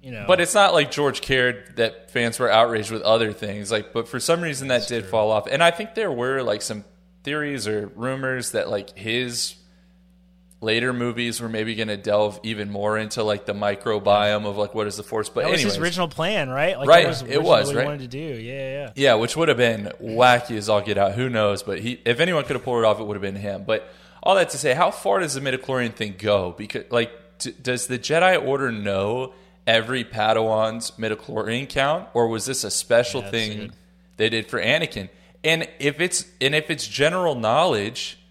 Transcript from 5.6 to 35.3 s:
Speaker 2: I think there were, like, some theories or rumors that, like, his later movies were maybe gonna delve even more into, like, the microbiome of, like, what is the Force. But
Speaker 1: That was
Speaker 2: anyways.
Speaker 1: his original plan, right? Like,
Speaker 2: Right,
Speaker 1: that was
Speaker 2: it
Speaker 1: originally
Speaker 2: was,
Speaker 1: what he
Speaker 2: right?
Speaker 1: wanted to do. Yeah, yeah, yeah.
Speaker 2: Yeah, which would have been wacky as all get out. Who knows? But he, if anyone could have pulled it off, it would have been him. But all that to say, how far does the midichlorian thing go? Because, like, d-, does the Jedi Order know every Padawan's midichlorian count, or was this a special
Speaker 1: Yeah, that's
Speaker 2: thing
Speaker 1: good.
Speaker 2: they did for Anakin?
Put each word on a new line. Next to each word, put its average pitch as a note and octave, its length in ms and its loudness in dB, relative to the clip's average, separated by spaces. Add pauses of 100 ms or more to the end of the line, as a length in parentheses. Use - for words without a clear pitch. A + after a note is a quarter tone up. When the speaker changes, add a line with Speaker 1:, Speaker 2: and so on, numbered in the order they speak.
Speaker 2:
I E3+ 80 6
think G#3+ 240 -10
there G#3 160 -4
were, C3 320 -2
like, G#2+ 180 -2
some G#2 220 -8 (400)
theories C#3+ 440 -4
or G#2 280 -4
rumors C3 560 -6
that, G#2 180 -2
like, G2+ 280 -6
his A#2+ 580 -4 (1040)
later A#2 340 0
movies A#2+ 480 -4
were A#2 80 -6
maybe A2 240 -4
gonna G#2+ 240 -4
delve G#2 460 0
even G#2 260 -6
more G#2 280 -2
into, G#2+ 260 -4
like, G#2 220 -2
the G2+ 80 -4
microbiome G#2 920 2
of, G2+ 120 -4
like, G#2 180 -2
what G#2+ 100 0
is G2+ 100 -6
the G#2 80 -10
Force. G#2+ 240 -4
But - 160 -4
Speaker 1:
That - 80 0
was E3 100 2
Speaker 2:
anyways. G#2 120 0
Speaker 1:
his D3+ 100 -4
original F3 240 -2
plan, D#3+ 440 -2
right? D3 260 0
Like, C3+ 100 -2
Speaker 2:
Right, E3+ 160 10
Speaker 1:
that E3+ 60 0
was C3 140 -4
Speaker 2:
it - 60 -10
Speaker 1:
originally D3+ 200 0
Speaker 2:
was, C3+ 180 6
Speaker 1:
what C#3+ 40 -4
he C#3 80 -2
Speaker 2:
right? C3 80 0
Speaker 1:
wanted D3 140 -8
to B2+ 60 -12
do. B2+ 120 -12
Yeah, B2 340 -10
yeah, C3+ 160 -8
yeah. C3+ 260 -10
Speaker 2:
Yeah, C3+ 200 6
which A2+ 200 0
would D#3+ 120 2
have C3 100 4
been A2+ 340 0 (100)
wacky A#2+ 560 4
as G#2 120 -4
all G#2 120 4
get G2+ 180 0
out. G2 140 4
Who B2+ 160 -2
knows? G#2 340 2
But G2 160 -4
he, A#2+ 260 -6
if A#2 140 2
anyone E3 240 2
could C3+ 120 -4
have B2 80 -6
pulled A#2+ 200 0
it - 20 4
off, G#2+ 140 4
it A2+ 60 -6
would G#2 100 -4
have F#2+ 80 -6
been G2 180 -6
him. G2 240 -6
But A2 260 -2 (300)
all G3 140 4
that F3+ 160 4
to C#3 80 -8
say, C3 160 2
how F3 160 4
far G3 280 0
does D#3 140 -2
the C3+ 80 -6
midichlorian B2+ 540 -2
thing G#2 240 -6
go? G2 360 2
Because, G#2+ 360 -8
like, A#2 200 2 (280)
d-, - 200 -8
does B2 280 -4
the B2+ 100 -4
Jedi E3+ 480 4
Order C3+ 260 0
know G#2 600 -2 (320)
every A2+ 380 2
Padawan's A2 880 0
midichlorian A2 800 -6
count, D3 440 0
or A#2 140 4
was A2+ 180 -4
this C3 180 -4
a G#2 60 -6
special A#2+ 520 0
Speaker 1:
Yeah, G2 100 -10
that's A2 160 0
Speaker 2:
thing G#2+ 100 -8
Speaker 1:
good. G#2+ 140 -12 (460)
Speaker 2:
they A2 120 2
did A2 180 -2
for A2 140 -4
Anakin? A#2+ 480 -2 (340)